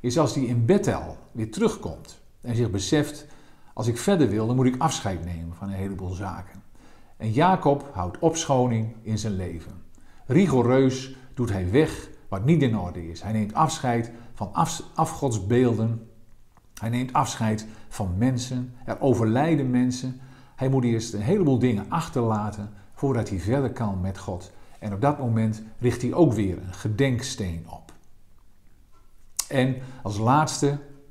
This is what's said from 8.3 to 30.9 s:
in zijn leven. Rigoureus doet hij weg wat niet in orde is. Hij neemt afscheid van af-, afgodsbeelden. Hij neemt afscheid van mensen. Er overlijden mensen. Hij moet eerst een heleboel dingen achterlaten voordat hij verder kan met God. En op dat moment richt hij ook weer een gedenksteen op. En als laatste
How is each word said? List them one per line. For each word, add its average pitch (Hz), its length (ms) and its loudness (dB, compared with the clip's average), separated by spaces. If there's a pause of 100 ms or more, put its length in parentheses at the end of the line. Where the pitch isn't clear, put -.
in 107 160 -2
zijn 104 180 -2
leven. 85 360 -8 (540)
Rigoureus 131 920 4 (180)
doet 117 160 -2
hij 92 200 -2
weg 156 380 2 (200)
wat 98 160 -4
niet 151 180 6
in 113 160 2
orde 87 320 -6
is. 85 120 -12
Hij 101 100 -4
neemt 107 220 0
afscheid 123 560 0 (240)
van - 180 -8
af-, - 300 0 (120)
afgodsbeelden. 117 1160 0 (640)
Hij - 140 -6
neemt 123 240 -2
afscheid 147 540 0 (220)
van 90 300 -4
mensen. 127 560 -2 (100)
Er - 160 -6
overlijden 131 680 2
mensen. 127 500 0 (340)
Hij 135 140 -2
moet 135 160 2
eerst 113 300 0
een 104 60 -4
heleboel 143 380 4
dingen 107 300 2
achterlaten 107 840 -2 (240)
voordat 117 340 0
hij 95 120 -4
verder 123 320 0
kan 101 280 -4
met 95 180 -4
God. - 340 -10 (260)
En 104 140 -6
op 101 80 -4
dat 143 180 2
moment 113 440 0 (160)
richt 120 240 0
hij 120 100 -2
ook 151 200 6
weer 98 260 0
een 92 160 -10
gedenksteen 107 960 -2
op. - 220 -16 (1600)
En 131 280 2 (260)
als 101 160 -4
laatste 143 600 2 (320)